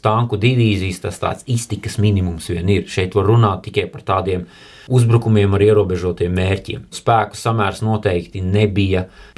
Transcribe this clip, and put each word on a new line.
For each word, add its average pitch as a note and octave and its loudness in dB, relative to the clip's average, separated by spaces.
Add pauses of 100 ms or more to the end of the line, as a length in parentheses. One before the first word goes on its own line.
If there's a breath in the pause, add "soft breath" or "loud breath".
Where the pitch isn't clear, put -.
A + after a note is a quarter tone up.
tanku A2+ 0
divīzijas, G#2 0
tas F#2 -8
tāds - -6
iztikas A#2 -6
minimums F#2 0
vien E2+ -2
ir. G2 2
Šeit F#2 -4
var F#2+ 2
runāt A2 2
tikai F#2+ -4
par - -16
tādiem F#2 -2 (480 loud breath)
uzbrukumiem A2+ 4
ar G2 4
ierobežotiem F2+ 2
mērķiem. F#2+ -2 (120)
Spēku A2 0
samērs G#2+ -2
noteikti G2+ -2
nebija F#2+ 0 (320 loud breath)